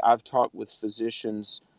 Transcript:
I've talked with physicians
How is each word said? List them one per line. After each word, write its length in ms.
I've 200
talked 300
with 180
physicians 920